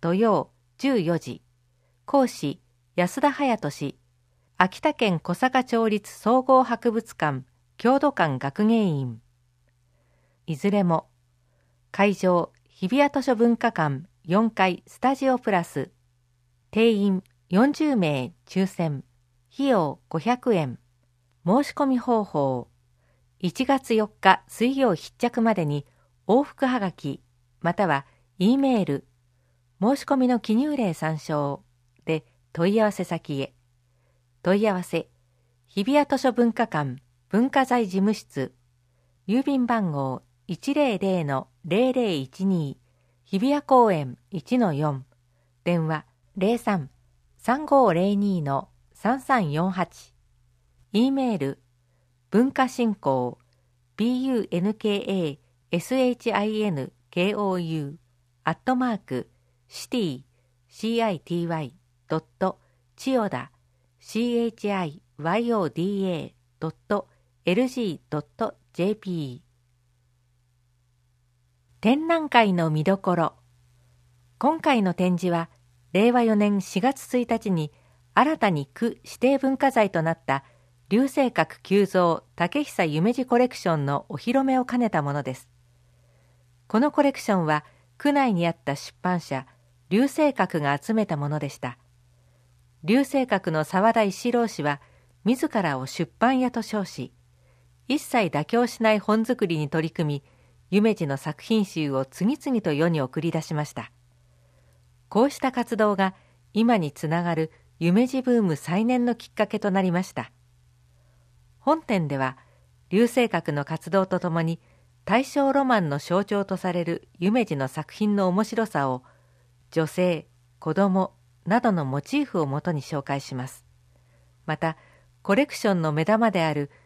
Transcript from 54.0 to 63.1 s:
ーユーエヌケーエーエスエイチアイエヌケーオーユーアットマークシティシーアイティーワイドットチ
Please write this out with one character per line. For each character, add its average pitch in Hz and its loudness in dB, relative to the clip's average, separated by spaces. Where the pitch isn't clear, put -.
ー 262 -4
ユ 254 0
ー - -6
エ 175 -2
ヌ 208 0
ケ 208 -2
ー - -6
エ 185 -2
ー 143 -14
エ 175 0
ス 254 -4
エ 254 2
イ 240 -4
チ 226 -4
ア 202 0
イ 214 -2
エ 208 0
ヌ 139 -6
ケ 190 0
ー - -4
オ 196 -2
ー - -4
ユ 160 -4
ー 139 -12
ア 160 0
ッ 165 -6
ト 254 0
マ 247 -2
ー 202 -4
ク - -8
シ - -16
テ 262 -4
ィ 156 -2
シ 226 -4
ー 226 2
ア 220 0
イ 175 -4
テ - -8
ィ 170 -2
ー - -6
ワ 160 -4
イ 131 -12
ド 156 -2
ッ 156 -6
ト 190 -2
チ - -6